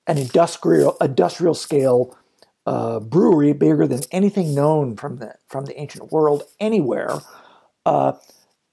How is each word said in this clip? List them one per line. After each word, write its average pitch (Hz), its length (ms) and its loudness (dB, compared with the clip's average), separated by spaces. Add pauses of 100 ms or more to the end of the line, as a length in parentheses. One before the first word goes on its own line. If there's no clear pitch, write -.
an 156 120 0
industrial, 156 840 2
industrial 165 540 0
scale, 127 600 0 (500)
uh, 117 340 -4
brewery 147 520 2
bigger 156 340 2
than 131 140 -4 (120)
anything 185 420 0
known 143 420 0
from 127 200 -12
the, 110 180 -16 (140)
from 135 160 -10
the 135 160 -14
ancient - 320 -14
world 151 320 2 (140)
anywhere? 175 600 -2 (680)
Uh, 147 260 2 (600)